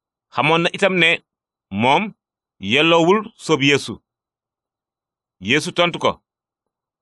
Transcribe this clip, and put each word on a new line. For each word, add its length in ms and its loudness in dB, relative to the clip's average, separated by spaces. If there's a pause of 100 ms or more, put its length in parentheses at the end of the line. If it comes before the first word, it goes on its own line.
(340)
xamoon 280 0
na 100 -2
itam 220 0
ne 160 2 (600)
moom 440 0 (460)
yelloowul 600 2 (160)
sóob 260 -2
Yeesu. 320 0 (1500)
Yeesu 320 -2
tontu 260 -2
ko, 240 -2 (800)